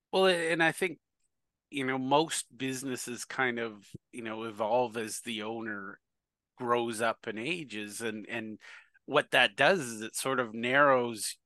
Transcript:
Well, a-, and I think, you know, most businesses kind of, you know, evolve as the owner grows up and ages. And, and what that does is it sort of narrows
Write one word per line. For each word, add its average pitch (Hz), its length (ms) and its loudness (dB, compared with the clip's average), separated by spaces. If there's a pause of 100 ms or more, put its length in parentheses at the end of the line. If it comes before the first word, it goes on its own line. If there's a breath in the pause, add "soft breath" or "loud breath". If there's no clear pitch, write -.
(120)
Well, 190 140 6
a-, 170 260 4
and 165 100 2
I 160 100 4
think, 175 260 -4 (720)
you 139 140 -4
know, 131 140 0
most 143 480 2 (100)
businesses 127 680 -6
kind 123 340 -2
of, 107 280 -8 (260)
you 123 100 -12
know, 110 220 -8
evolve 113 520 0
as 110 240 -6
the 110 220 -8
owner 107 560 -8 (580)
grows 120 440 0
up 113 260 0
and 107 120 -6
ages. 110 600 -8
And, 110 280 -6
and 110 300 -8 (480 loud breath)
what 135 260 2
that 120 240 4
does 160 240 6
is 117 220 -8
it 113 120 -10
sort 131 240 0
of 113 160 -2
narrows 123 920 4